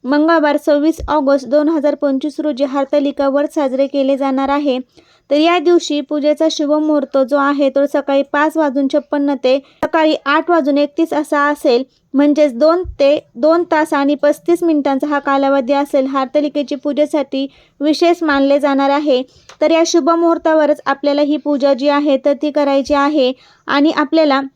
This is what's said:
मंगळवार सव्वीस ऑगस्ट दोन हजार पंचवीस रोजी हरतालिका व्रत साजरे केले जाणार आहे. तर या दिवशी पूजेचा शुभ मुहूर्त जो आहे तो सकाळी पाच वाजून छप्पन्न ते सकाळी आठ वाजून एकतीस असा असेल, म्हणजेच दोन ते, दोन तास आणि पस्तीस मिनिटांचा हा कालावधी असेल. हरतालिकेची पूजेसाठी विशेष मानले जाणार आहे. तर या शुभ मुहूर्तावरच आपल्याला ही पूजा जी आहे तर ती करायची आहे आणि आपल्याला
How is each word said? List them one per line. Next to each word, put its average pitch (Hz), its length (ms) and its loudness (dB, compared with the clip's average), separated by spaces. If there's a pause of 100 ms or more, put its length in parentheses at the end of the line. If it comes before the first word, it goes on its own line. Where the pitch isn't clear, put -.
मंगळवार 302 580 2
सव्वीस 302 320 0 (120)
ऑगस्ट 277 380 0
दोन 294 220 0
हजार 294 260 0
पंचवीस 285 440 -4
रोजी 285 240 -2
हरतालिका 277 680 -2
व्रत 285 180 0
साजरे 269 400 -2
केले 269 300 0
जाणार 269 320 -2
आहे. 285 300 -2 (520)
तर 277 40 2
या 339 240 2
दिवशी 320 420 0
पूजेचा 302 500 -2
शुभ 294 200 -4
मुहूर्त 302 460 -2 (120)
जो 285 80 0
आहे 277 320 0
तो 277 160 0
सकाळी 277 360 -2
पाच 302 360 -2
वाजून 285 360 0
छप्पन्न 285 400 -2 (100)
ते 262 160 2 (240)
सकाळी 311 320 0 (100)
आठ 311 240 0
वाजून 294 280 2
एकतीस 294 360 -2
असा 294 280 -2
असेल, 285 420 0 (300)
म्हणजेच 294 400 2
दोन 320 300 2
ते, 294 520 0
दोन 311 280 2
तास 320 300 0
आणि 285 220 0
पस्तीस 294 480 0
मिनिटांचा 285 440 0
हा 294 120 -2
कालावधी 277 540 0
असेल. 277 320 0
हरतालिकेची 285 680 -2
पूजेसाठी 277 720 -2 (320)
विशेष 330 440 0
मानले 277 360 2
जाणार 277 300 0
आहे. 277 340 0 (380)
तर 311 100 2
या 330 140 4
शुभ 330 240 0
मुहूर्तावरच 330 760 2
आपल्याला 285 360 -2
ही 294 160 0
पूजा 277 360 0
जी 269 140 -2
आहे 285 300 0
तर 285 160 0
ती 294 180 -4
करायची 277 420 0
आहे 277 380 0 (360)
आणि 285 240 2
आपल्याला 294 500 0 (140)